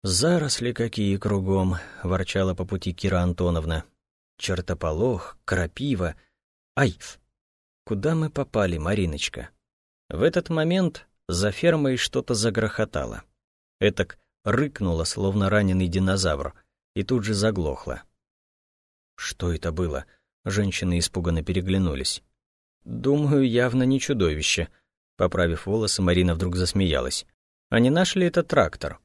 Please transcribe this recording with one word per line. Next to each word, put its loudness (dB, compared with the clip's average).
«Заросли 0
какие 0
кругом», 2
ворчала 0
по -6
пути -4
Кира 0
Антоновна. 0
«Чертополох, -2
крапива! -2
Ай! 2
Куда -2
мы 0
попали, -2
Мариночка?» -2
В -4
этот 0
момент 0
за 0
фермой 2
что-то -2
загрохотало. -2
Этак 0
рыкнуло, 0
словно 0
раненый 2
динозавр, 0
и -2
тут 0
же 0
заглохло. -2
«Что -4
это -4
было?» -4
Женщины 0
испуганно -2
переглянулись. -2
«Думаю, 2
явно 2
не 2
чудовище», 0
поправив 0
волосы, 0
Марина 4
вдруг -2
засмеялась. 0
«А 2
не 6
наш 2
ли 2
это 2
трактор? 0